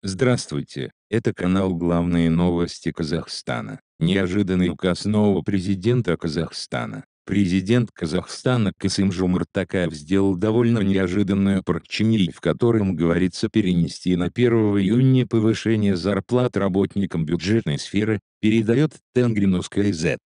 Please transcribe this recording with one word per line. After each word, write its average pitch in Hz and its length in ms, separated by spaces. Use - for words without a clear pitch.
Здравствуйте, 95 840
это 110 240
канал 95 420
"Главные 85 540
новости 85 640
Казахстана". 78 880
Неожиданный 92 720
указ 87 380
нового 104 340
президента 98 800
Казахстана. 76 880
Президент 98 680
Казахстана 92 880
Касым-Жомарт 92 720
Токаев 90 440
сделал 95 420
довольно 113 440
неожиданное 98 840
поручение, 104 680
в - 100
котором 101 520
говорится 87 540
перенести 90 680
на 87 140
первого 113 500
июня 123 480
повышение 107 720
зарплат 101 600
работникам 95 680
бюджетной 82 540
сферы, 104 420
передает 113 500
Тенгринус 101 560
К 104 200
З. 78 360